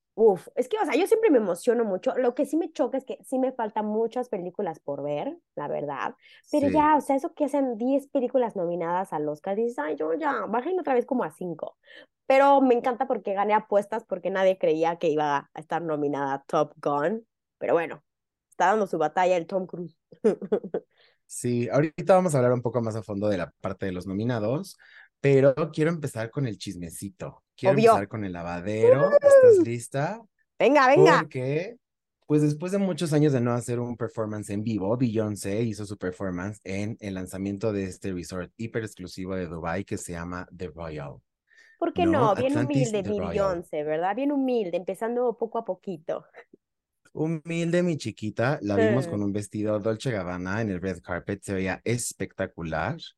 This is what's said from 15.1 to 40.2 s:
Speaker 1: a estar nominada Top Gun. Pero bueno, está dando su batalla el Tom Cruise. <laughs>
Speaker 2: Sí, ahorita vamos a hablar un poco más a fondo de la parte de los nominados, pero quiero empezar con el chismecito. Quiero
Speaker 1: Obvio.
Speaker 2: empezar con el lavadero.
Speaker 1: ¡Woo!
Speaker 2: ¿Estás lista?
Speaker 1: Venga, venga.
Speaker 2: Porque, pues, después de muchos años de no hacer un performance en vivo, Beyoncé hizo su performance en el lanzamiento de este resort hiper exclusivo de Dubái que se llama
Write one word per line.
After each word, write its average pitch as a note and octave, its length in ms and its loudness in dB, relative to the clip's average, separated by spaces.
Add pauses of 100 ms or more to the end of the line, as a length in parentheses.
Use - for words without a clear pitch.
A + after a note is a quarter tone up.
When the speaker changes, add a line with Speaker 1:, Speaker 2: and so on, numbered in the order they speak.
Speaker 1:
a - 80 -14
estar D#3 220 -4
nominada D3 680 -2
Top D3+ 320 0
Gun. D#3+ 460 -2 (320)
Pero - 160 -2
bueno, E3 300 -2 (480)
está F3+ 160 0
dando G#3 180 2
su F3 140 -4
batalla F3+ 360 2
el E3+ 120 -4
Tom F#3 180 -4
Cruise. E3+ 320 -14 (140)
<laughs> - 760 -2 (460)
Speaker 2:
Sí, A#2+ 380 -2
ahorita D3+ 460 2
vamos F#3 180 4
a C#3 60 4
hablar B2 140 4
un B2 100 -2
poco A#2+ 180 -2
más A2 140 -4
a A2+ 80 -6
fondo G#2 240 -4
de G2+ 100 0
la E2 140 -6 (100)
parte F#2+ 240 -8
de F#2+ 60 -4
los F2+ 160 -8
nominados, A2+ 720 -4 (420)
pero C#3 320 6 (180)
quiero D#3 200 0
empezar C3 400 -6
con C#3 160 -2
el G2+ 100 -6
chismecito. F2 840 -12 (120)
Quiero C#3+ 200 2
Speaker 1:
Obvio. A3+ 160 6
Speaker 2:
empezar G3 160 2
con A2 180 -8
el F#2 80 -6
lavadero. G#2 680 2
Speaker 1:
¡Woo! C#5+ 100 4 (100)
Speaker 2:
¿Estás B4+ 460 10
lista? C#3 540 -6 (360)
Speaker 1:
Venga, C4 300 6
venga. C#4+ 320 8
Speaker 2:
Porque, D3 580 -4 (480)
pues, D3+ 160 4
después D3+ 300 0
de G3+ 80 0
muchos F3 340 0
años D3+ 200 4
de B2 80 2
no A#2+ 120 0
hacer A#2+ 260 -4
un A#2+ 160 -6
performance G#2+ 540 -6
en G#2 140 -4
vivo, G#2+ 340 -2
Beyoncé G#2+ 640 -2
hizo G#2+ 240 -4
su G2+ 140 -12
performance F#2+ 640 -6
en G2+ 360 -6
el G2 140 -8
lanzamiento G2 600 -4
de G2+ 100 -2
este F#2+ 280 -8
resort F2 460 -8
hiper A2+ 260 -8
exclusivo F#2 520 -10
de F#2 100 -4
Dubái E2+ 400 -6
que G#2 140 -8
se - 140 -12
llama F2 340 -10 (100)